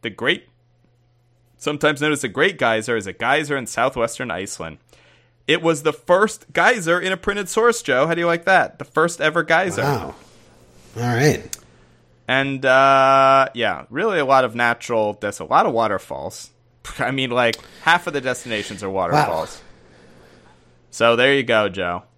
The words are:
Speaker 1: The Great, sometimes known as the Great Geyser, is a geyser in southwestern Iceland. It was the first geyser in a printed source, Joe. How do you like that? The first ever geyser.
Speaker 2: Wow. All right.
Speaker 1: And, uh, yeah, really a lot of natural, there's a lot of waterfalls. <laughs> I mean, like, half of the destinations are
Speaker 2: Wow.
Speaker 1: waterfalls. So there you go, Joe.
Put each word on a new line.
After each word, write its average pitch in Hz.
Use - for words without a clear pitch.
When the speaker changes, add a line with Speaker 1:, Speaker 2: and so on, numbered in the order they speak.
Speaker 1:
The 117
Great, 127
sometimes 147
known 151
as 139
the 131
Great 147
Geyser, 113
is 98
a 92
geyser 143
in 123
southwestern 123
Iceland. 82
It 160
was 160
the 151
first -
geyser 175
in 190
a 190
printed 196
source, 233
Joe. 135
How 165
do 170
you 170
like 170
that? 180
The -
first 165
ever 156
geyser. 165
Speaker 2:
Wow. 117
All 117
right. 120
Speaker 1:
And, 135
uh, 135
yeah, 101
really 180
a 139
lot 131
of 113
natural, 117
there's 104
a 85
lot 160
of 165
waterfalls. 98
<laughs> -
I 123
mean, 131
like, 120
half 170
of 170
the 143
destinations 110
are 98
Speaker 2:
Wow. 95
Speaker 1:
waterfalls. 82
So 117
there 135
you 139
go, 110
Joe. 90